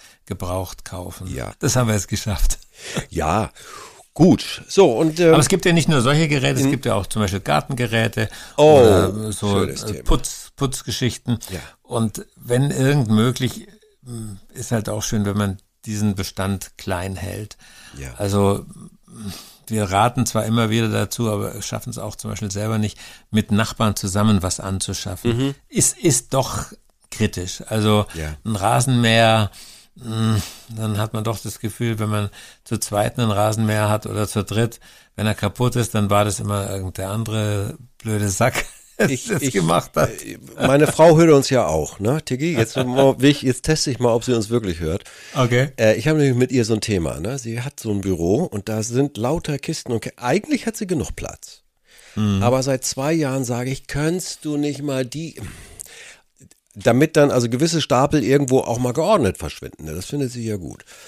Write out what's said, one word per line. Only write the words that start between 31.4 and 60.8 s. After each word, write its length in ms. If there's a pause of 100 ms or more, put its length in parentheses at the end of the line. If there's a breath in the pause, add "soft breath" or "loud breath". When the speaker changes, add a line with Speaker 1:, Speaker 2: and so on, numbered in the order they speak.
Speaker 1:
Gefühl, 400
wenn 100
man 200 (340 loud breath)
zu 160
zweit 400
einen 120
Rasenmäher 580
hat 180
oder 200
zu 160
dritt, 360 (360 soft breath)
wenn 120
er 80
kaputt 400
ist, 200
dann 140
war 160
das 140
immer 300
irgendein 400
andere 680 (200)
blöde 320
Sack, 340 (180)
<laughs> 180
der 100
Speaker 2:
Ich, 180
Speaker 1:
das 140
Speaker 2:
ich, 120
Speaker 1:
gemacht 420
hat. 160 (100)
Speaker 2:
äh, 160 (180)
meine 300
Frau 320
hört 140
uns 180
ja 160
auch, 340
ne, 240
Tiggi? 320
Jetzt, 200
<laughs> 100
mal, 340
will 120
ich, 100
jetzt 220
teste 260
ich 80
mal, 160
ob 100
sie 120
uns 160
wirklich 280
hört. 240 (300 loud breath)
Speaker 1:
Okay. 460
Speaker 2:
Äh, 160
ich 120
habe 120
nämlich 180
mit 140
ihr 120
so 120
ein 60
Thema, 380
ne? 200
Sie 220
hat 180
so 100
ein 120
Büro 420
und 260
da 140
sind 340
lauter 400
Kisten 360
und 80
Ke-, 160
eigentlich 500
hat 100
sie 80
genug 300
Platz. 480 (520 soft breath)
Speaker 1:
Mhm. 280
Speaker 2:
Aber 180
seit 240
zwei 280
Jahren 320
sage 260
ich, 160
„Könntest 580
du 120
nicht 260
mal 220
die“, 340 (1400 loud breath)
damit 420
dann 140
also 180
gewisse 320
Stapel 420
irgendwo 360
auch 200
mal 140
geordnet 440
verschwinden, 480
ne? 100
Das 100
findet 260
sie 140
ja 120
gut. 280 (220 loud breath)